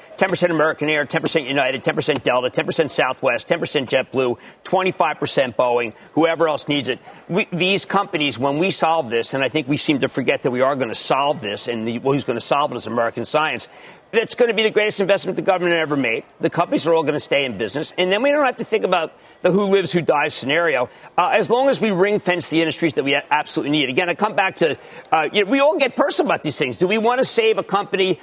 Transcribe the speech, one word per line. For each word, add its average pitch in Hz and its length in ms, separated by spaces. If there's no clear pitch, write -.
ten 190 140
percent 175 200
American 151 380
Air, 151 160
ten 156 160
percent 147 260
United, 135 380
ten 156 100
percent 143 300
Delta, 127 240
ten 156 160
percent 151 260
Southwest, 131 560
ten 170 140
percent 131 300
JetBlue, 127 480
twenty-five 180 540
percent 131 380
Boeing, 120 360
whoever 160 340
else 147 180
needs 143 220
it. 123 100
We, 196 240
these 180 320
companies, 151 540
when 139 180
we 185 140
solve 165 400
this, 117 240
and 135 100
I 120 60
think 139 180
we 143 80
seem 139 240
to 131 80
forget 135 340
that 139 80
we 123 120
are 135 140
gonna 120 180
solve 143 480
this, 104 260
and 113 180
the, 117 120
who's 135 260
gonna 117 160
solve 143 320
it 123 40
is 107 100
American 117 400
science. 151 420
That's 220 240
gonna 233 180
be 208 80
the 220 80
greatest 208 300
investment 190 360
the 165 60
government 175 340
ever 156 200
made. 123 280
The 170 80
companies 180 380
are 165 80
all 165 80
gonna 143 180
stay 143 240
in 117 140
business. 117 400
And 180 120
then 208 120
we 285 80
don't 294 160
have 247 120
to 233 60
think 208 200
about 180 280
the 180 80
who 196 140
lives, 196 280
who 175 80
dies 147 320
scenario. 139 560
Uh, 175 160
as 214 160
long 254 180
as 214 120
we 214 100
ring 196 300
fence 180 280
the 160 120
industries 160 340
that 147 100
we 139 160
absolutely 147 420
need. 151 180
Again, 175 180
I 170 60
come 202 220
back 190 200
to, 147 220
uh, 156 220
you 202 120
know, 185 60
we 269 100
all 294 160
get 269 200
personal 294 340
about 160 140
these 147 120
things. 127 220
Do 185 80
we 208 120
wanna 240 260
save 220 340
a 190 60
company 190 580